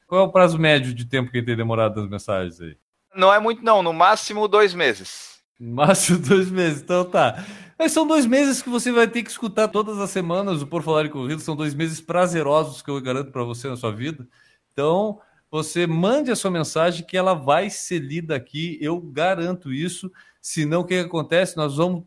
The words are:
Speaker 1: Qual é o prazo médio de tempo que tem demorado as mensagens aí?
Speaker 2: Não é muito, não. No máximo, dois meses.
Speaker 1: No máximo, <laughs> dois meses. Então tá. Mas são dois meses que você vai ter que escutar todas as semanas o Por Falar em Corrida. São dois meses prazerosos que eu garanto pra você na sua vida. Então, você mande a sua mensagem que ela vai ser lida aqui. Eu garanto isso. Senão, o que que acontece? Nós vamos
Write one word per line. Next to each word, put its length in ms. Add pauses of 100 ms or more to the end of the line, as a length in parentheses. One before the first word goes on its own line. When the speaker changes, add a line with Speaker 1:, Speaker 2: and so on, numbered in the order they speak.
Speaker 1:
Qual 160
é 20
o 80
prazo 260
médio 360
de 100
tempo 260
que 120
tem 120
demorado 460
as 80
mensagens 540
aí? 160 (360)
Speaker 2:
Não 180
é 60
muito, 260
não. 180
No 120
máximo, 520
dois 280
meses. 640 (180)
Speaker 1:
No 180
máximo, 440
<laughs> 80
dois 220
meses. 320
Então 200
tá. 400 (360)
Mas 140
são 140
dois 200
meses 340
que 80
você 240
vai 160
ter 140
que 80
escutar 380
todas 300
as 120
semanas 500
o 60
Por 160
Falar 240
em 20
Corrida. 320
São 160
dois 160
meses 260
prazerosos 840
que 80
eu 100
garanto 320
pra 100
você 260
na 80
sua 140
vida. 380 (420)
Então, 480 (320)
você 360
mande 440
a 60
sua 140
mensagem 560
que 100
ela 160
vai 380
ser 300
lida 360
aqui. 460
Eu 180
garanto 720
isso. 400 (300)
Senão, 400
o 20
que 100
que 120
acontece? 500
Nós 200
vamos 300